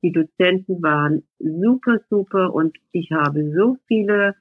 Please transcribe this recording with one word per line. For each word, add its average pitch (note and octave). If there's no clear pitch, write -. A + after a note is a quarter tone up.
Die F3
Dozenten F3+
waren D3+
super, A3
super G3
und D#3+
ich E3+
habe D3+
so B3
viele G3+